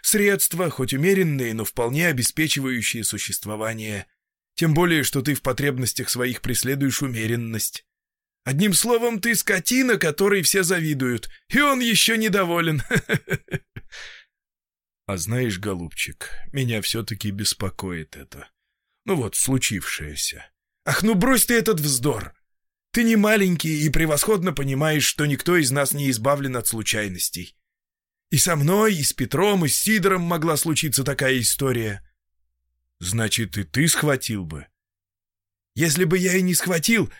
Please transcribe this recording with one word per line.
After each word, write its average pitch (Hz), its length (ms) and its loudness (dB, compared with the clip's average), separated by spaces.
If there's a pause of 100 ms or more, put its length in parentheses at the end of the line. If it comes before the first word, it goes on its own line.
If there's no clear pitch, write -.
средства, 196 680 2
хоть 131 240 -4
умеренные, 147 640 2
но 110 100 -4
вполне 131 440 0
обеспечивающие 127 920 -2
существование. 107 1040 -6 (500)
Тем 160 180 4
более, 165 300 4
что 139 180 -2
ты 143 100 0
в 131 80 -2
потребностях 127 680 -2
своих 123 320 -2
преследуешь 131 580 -2
умеренность. 113 880 -4 (580)
Одним 165 300 2
словом, 233 480 2
ты 233 140 2
скотина, 233 600 2
которой 190 460 2
все 190 220 2
завидуют, 147 680 -2 (180)
и 254 120 2
он 277 200 4
еще 226 360 2
недоволен. 170 720 0
<laughs> - 60 -4 (2250)
А 98 100 -6
знаешь, 107 420 -2
голубчик, 95 720 -8 (220)
меня 120 280 -2
все-таки 107 500 -6
беспокоит 92 840 -6
это. - 340 -20 (540)
Ну 190 120 -2
вот, 117 180 -4
случившееся. - 1160 -4 (320)
Ах, - 180 0
ну 220 120 4
брось 233 320 4
ты 240 80 2
этот 220 260 2
вздор! 131 540 -2 (580)
Ты 240 100 2
не 226 140 4
маленький 185 680 2
и 156 40 2
превосходно 160 640 2
понимаешь, 139 520 0
что - 220 0
никто 147 300 0
из 147 140 4
нас 139 220 0
не 143 180 -2
избавлен 131 460 0
от 113 120 -4
случайностей. 101 880 -4 (760)
И 151 60 2
со 170 180 2
мной, 190 400 4
и 143 80 -2
с - 80 0
Петром, 180 520 2
и 147 40 2
с - 80 2
Сидором 190 460 2
могла 165 340 2
случиться 143 480 0
такая 131 340 0
история. 117 640 -2 (960)
Значит, 107 580 -2
и 104 60 -4
ты 135 240 0
схватил 131 580 0
бы. 78 220 -10 (1120)
Если 160 260 2
бы 180 160 4
я 180 160 2
и 190 80 4
не 180 140 2
схватил, 180 640 2